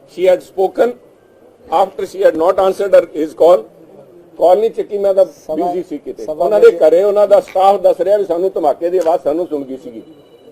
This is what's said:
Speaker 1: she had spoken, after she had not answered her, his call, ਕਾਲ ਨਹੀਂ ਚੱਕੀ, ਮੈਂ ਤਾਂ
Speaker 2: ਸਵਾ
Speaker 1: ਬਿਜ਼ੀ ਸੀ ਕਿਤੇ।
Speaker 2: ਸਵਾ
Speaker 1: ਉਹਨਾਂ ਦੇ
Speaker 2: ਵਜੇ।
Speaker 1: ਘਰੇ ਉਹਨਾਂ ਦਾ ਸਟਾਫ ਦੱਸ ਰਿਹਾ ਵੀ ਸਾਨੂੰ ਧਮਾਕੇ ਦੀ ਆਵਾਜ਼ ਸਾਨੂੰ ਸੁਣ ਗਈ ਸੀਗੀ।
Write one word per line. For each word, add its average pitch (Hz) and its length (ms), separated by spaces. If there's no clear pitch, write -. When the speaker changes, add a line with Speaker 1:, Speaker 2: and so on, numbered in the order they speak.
Speaker 1:
she 185 220
had 175 60
spoken, 190 500
after 190 220
she 185 220
had 165 80
not 170 200
answered 190 320
her, 170 60
his 156 240
call, 175 340
ਕਾਲ 185 220
ਨਹੀਂ 220 120
ਚੱਕੀ, 208 260
ਮੈਂ 196 160
ਤਾਂ 190 120
Speaker 2:
ਸਵਾ - 300
Speaker 1:
ਬਿਜ਼ੀ 175 340
ਸੀ 147 80
ਕਿਤੇ। - 280
Speaker 2:
ਸਵਾ 156 200
Speaker 1:
ਉਹਨਾਂ 208 140
ਦੇ 160 80
Speaker 2:
ਵਜੇ। 127 100
Speaker 1:
ਘਰੇ 160 260
ਉਹਨਾਂ 208 240
ਦਾ 196 120
ਸਟਾਫ 190 420
ਦੱਸ 185 200
ਰਿਹਾ 196 160
ਵੀ 202 80
ਸਾਨੂੰ 175 280
ਧਮਾਕੇ 165 360
ਦੀ 180 80
ਆਵਾਜ਼ 175 240
ਸਾਨੂੰ 160 260
ਸੁਣ 147 160
ਗਈ 131 140
ਸੀਗੀ। 117 240